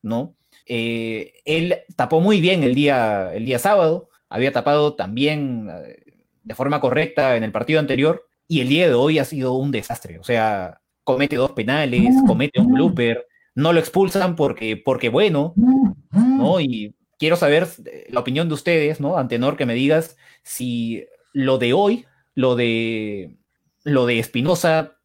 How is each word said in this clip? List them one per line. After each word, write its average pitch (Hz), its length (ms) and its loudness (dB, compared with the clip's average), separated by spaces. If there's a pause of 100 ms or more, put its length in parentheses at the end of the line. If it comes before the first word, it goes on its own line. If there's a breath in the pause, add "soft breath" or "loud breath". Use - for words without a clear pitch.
¿no? 117 340 -8 (300 soft breath)
Eh, 113 680 -6 (120)
él 165 320 -2 (180)
tapó 160 260 2
muy 196 200 4
bien 180 220 2
el 127 100 2
día, 113 600 0
el 110 120 -6
día 123 140 -2
sábado, 185 500 2 (200)
había 131 220 -2
tapado 147 440 0
también, 123 760 -4
eh, - 540 -20 (200)
de 110 120 -16
forma 143 260 -2
correcta 131 560 0
en 113 60 -2
el 107 80 -6
partido 151 280 0
anterior, 143 480 -2 (200)
y 156 140 0
el 123 80 -2
día 165 180 4
de 139 60 4
hoy 147 260 2
ha 135 60 0
sido 131 280 -4
un 135 180 -2
desastre. 95 480 -8
O 87 40 -20
sea, 107 580 -2 (220)
comete 143 320 0
dos 131 160 0
penales, 139 640 0 (140)
comete 147 320 0
un 240 140 4
blooper, 120 520 0 (300)
no 160 180 2
lo 165 60 4
expulsan 185 560 0
porque, 117 420 -2
porque 127 320 -2
bueno, 165 440 0 (580)
¿no? 220 480 2
Y 113 360 -4 (220)
quiero 160 200 2
saber, 156 300 2 (180)
eh, - 240 -18
la 123 100 -2
opinión 139 280 -2
de 156 80 -2
ustedes, 156 440 0
¿no? 147 180 -2
Antenor, 127 380 -2
que 139 100 -4
me 117 80 -2
digas 151 440 0 (260 soft breath)
si 117 600 -6 (280)
lo 131 240 0
de 120 160 2
hoy, 208 320 0 (300)
lo 127 200 2
de, 113 800 -4 (480)
lo 135 220 2
de 117 140 0
Espinosa 160 840 -2